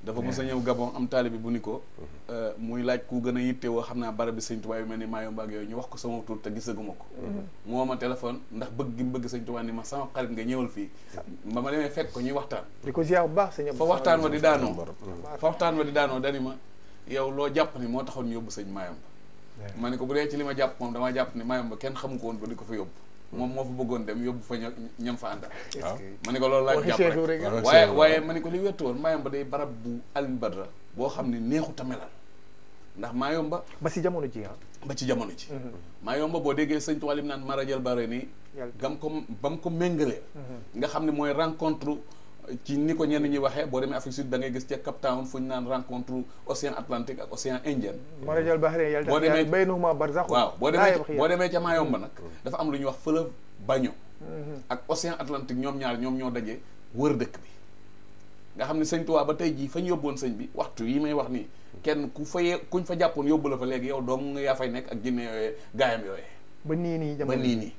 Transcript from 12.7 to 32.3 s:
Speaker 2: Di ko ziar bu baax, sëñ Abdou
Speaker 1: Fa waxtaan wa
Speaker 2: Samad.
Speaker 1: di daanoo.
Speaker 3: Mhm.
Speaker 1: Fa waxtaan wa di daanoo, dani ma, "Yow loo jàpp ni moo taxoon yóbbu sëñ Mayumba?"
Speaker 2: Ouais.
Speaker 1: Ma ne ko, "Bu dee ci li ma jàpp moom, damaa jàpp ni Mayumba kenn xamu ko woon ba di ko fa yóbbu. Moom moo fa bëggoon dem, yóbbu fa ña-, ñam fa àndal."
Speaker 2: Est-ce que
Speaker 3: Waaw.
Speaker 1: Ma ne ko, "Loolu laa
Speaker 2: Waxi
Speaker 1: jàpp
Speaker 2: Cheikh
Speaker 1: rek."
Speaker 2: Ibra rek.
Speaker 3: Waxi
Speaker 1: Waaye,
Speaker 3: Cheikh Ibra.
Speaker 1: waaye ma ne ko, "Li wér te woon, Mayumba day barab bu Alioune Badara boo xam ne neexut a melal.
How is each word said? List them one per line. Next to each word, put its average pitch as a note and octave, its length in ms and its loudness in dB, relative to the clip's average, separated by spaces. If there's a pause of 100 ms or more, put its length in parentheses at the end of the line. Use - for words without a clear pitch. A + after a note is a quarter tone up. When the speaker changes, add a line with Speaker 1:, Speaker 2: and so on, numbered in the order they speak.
Speaker 2:
Di C#3 80 -2
ko E3 100 2
ziar E3+ 240 6
bu D#3 80 0
baax, G3 240 4
sëñ D3 120 0
Abdou C3 60 -4
Speaker 1:
Fa D3 80 4
waxtaan E3+ 360 8
wa - 60 2
Speaker 2:
Samad. D3 60 4
Speaker 1:
di D3+ 80 0
daanoo. C#3+ 300 6
Speaker 3:
Mhm. F2+ 680 -8
Speaker 1:
Fa D#3 100 2
waxtaan D#3+ 280 2
wa D3+ 80 2
di C#3+ 80 -4
daanoo, C#3 280 4
dani C#3 200 0
ma, C3 160 -2 (520)
"Yow C3+ 240 0
loo C#3+ 200 2
jàpp D3+ 280 2
ni B2 80 -2
moo B2 160 0
taxoon B2 280 -4
yóbbu A#2 180 -6
sëñ G#2 200 -8
Mayumba?" F#2 320 -8 (580)
Speaker 2:
Ouais. G2+ 160 -8
Speaker 1:
Ma A#2+ 140 -2
ne B2+ 80 -2
ko, B2+ 80 -2
"Bu C3+ 80 0
dee D3 160 4
ci D3 60 -2
li C#3+ 80 0
ma C#3 100 -2
jàpp C3 260 2
moom, A#2+ 120 -2
damaa B2+ 200 0
jàpp B2 220 0
ni A#2 100 -4
Mayumba A#2+ 320 -2
kenn C3+ 180 -4
xamu C3 240 -4
ko A2+ 100 -6
woon A2+ 100 -4
ba G#2+ 80 -8
di A#2 80 -4
ko - 100 -12
fa A2+ 120 -6
yóbbu. F#2+ 140 -6 (400)
Moom B2 220 -4
moo C3+ 100 -4
fa C3 60 -4 (160)
bëggoon A#2 220 -2
dem, A2 180 -4
yóbbu A#2+ 180 -2
fa - 140 -6
ña-, A#2 160 -6 (280)
ñam A#2+ 180 -2
fa G#2 180 -6
àndal." - 160 -10
Speaker 2:
Est-ce - 260 -10
que C3+ 60 -6
Speaker 3:
Waaw. D#2 140 -2 (260)
Speaker 1:
Ma A#2 80 0
ne C3 60 2
ko, C3 100 6
"Loolu C3+ 160 6
laa C3+ 120 6
Speaker 2:
Waxi D3 120 4
Speaker 1:
jàpp - 80 4
Speaker 2:
Cheikh F3 160 8
Speaker 1:
rek." D3+ 60 2
Speaker 2:
Ibra D#3+ 80 4
rek. D#3+ 160 2
Speaker 3:
Waxi A#2 240 2
Speaker 1:
Waaye, D#3+ 140 12
Speaker 3:
Cheikh D#3 100 10
Ibra. C3+ 80 4
Speaker 1:
waaye D#3 220 10
ma D#3 120 -2
ne E3 80 0
ko, E3 80 -4
"Li F3 100 0
wér G3 160 2
te E3+ 100 -4
woon, B2 160 2
Mayumba D#3 300 2
day C#3 140 -2
barab C#3 240 -2 (160)
bu A#2+ 160 -4 (140)
Alioune C3+ 240 0
Badara F#2+ 280 -2 (300)
boo B2+ 140 0
xam C#3 200 -2
ne A#2 80 0
neexut C#3 420 0
a B2+ 40 -4
melal. B2 240 -6 (880)